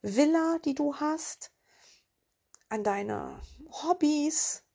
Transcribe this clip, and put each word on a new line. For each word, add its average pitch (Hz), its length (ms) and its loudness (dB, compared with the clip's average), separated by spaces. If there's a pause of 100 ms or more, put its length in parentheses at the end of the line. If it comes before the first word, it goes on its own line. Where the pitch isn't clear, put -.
Villa, 320 600 4
die 285 100 0
du 285 220 0
hast, - 560 -6 (1160)
an 214 160 -4
deine 202 560 -4 (280)
Hobbys 302 920 0 (120)